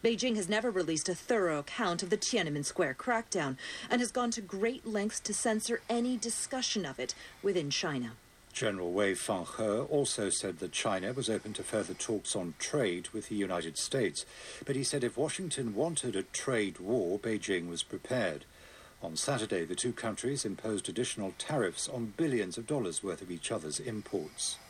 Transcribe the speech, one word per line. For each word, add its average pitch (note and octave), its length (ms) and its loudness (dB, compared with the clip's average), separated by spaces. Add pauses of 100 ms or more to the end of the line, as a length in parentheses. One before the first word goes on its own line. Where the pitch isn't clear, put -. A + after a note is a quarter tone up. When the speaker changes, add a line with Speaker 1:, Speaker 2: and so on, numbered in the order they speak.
Speaker 1:
Beijing A3+ 360 4
has F#3 100 0
never A3 240 2
released E3 380 2
a F3+ 40 2
thorough F3 460 2
account F3 420 0
of F#3 80 -4
the G#3 80 4
Tiananmen D#3+ 460 2
Square C#3+ 340 0
crackdown F#3 600 0 (320)
and B3 100 6
has A#3+ 140 0
gone A#3+ 180 2
to A#3 80 -2
great G3+ 480 -2
lengths G#3 320 0
to - 140 -4
censor A3+ 560 2
any A#3+ 260 2
discussion A#3 720 0
of C3+ 160 -4
it B2+ 120 -2 (300)
within F3+ 260 4
China. C3+ 440 0 (400)
Speaker 2:
General F#2 400 0
Wei G2 200 6
Fenghe G#2 800 0
also A#2+ 380 2
said F2+ 300 0
that F2+ 120 -4
China G2 400 0
was B2+ 180 -2
open G#2+ 220 0
to G2 120 -6
further F#2+ 300 0
talks - 400 -2
on F2 260 -2
trade F2+ 520 0
with G#2+ 160 -6
the A2 80 -4
United F2 420 0
States, - 480 0 (400)
but C#3 120 0
he C3+ 80 0
said C#3 180 0
if A#2 140 0
Washington C#3+ 580 0
wanted C3 400 0
a F#2+ 80 0
trade G#2+ 560 0
war, G2 400 2
Beijing G2 480 0
was E2+ 160 -4
prepared. G2+ 640 -2 (580)
On E2 140 -4
Saturday, G#2+ 480 0
the F2 100 -4
two A#2+ 160 0
countries A#2 540 -2
imposed G#2 420 -2
additional G2+ 500 -2
tariffs A#2+ 520 0
on A#2 260 -4
billions A#2 420 2
of A#2 80 -6
dollars A#2 380 0
worth F2+ 180 -2
of F2+ 80 -12
each E2+ 220 -4
other's D#2 300 -2
imports. - 800 -4 (100)